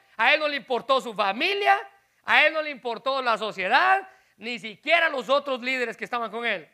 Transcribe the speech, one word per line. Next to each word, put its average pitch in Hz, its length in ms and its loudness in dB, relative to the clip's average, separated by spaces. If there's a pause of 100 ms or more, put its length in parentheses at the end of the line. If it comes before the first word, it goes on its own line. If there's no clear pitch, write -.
(160)
a 240 160 4
él 311 80 2
no 302 80 -2
le 294 80 -4
importó 254 460 0
su 226 100 -10
familia, 370 680 0 (460)
a 247 220 4
él 320 80 0
no 311 80 -2
le 302 80 -8
importó 254 500 -4
la 240 160 0
sociedad, 226 720 2 (300)
ni 233 200 -8
siquiera 302 520 0
los 247 180 -4
otros 277 320 0
líderes 247 360 -4
que - 80 -12
estaban 233 260 -6
con 233 160 -6
él. 185 280 -4